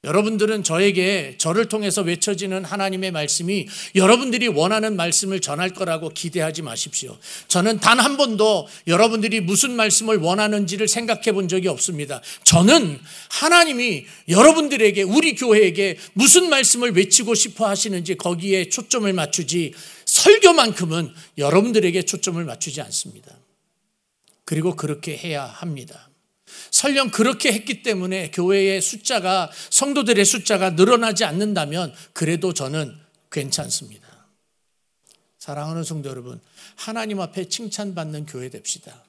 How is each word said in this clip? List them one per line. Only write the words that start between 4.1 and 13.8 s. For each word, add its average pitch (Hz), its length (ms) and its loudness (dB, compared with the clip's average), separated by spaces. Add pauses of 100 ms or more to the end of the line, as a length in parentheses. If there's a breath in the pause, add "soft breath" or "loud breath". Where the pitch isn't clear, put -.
원하는 208 480 0
말씀을 180 440 -2
전할 165 300 -4
거라고 165 380 -6
기대하지 160 540 -6
마십시오. 123 540 -10 (300 loud breath)
저는 202 320 2
단 240 240 4
한 277 140 2
번도 220 500 0 (220 loud breath)
여러분들이 220 500 2
무슨 208 380 0
말씀을 220 400 0
원하는지를 202 720 0
생각해 226 420 -2
본 190 160 -2
적이 185 220 -2
없습니다. 147 520 -6 (220 loud breath)
저는 180 560 6 (320 loud breath)
하나님이 277 760 2 (220 loud breath)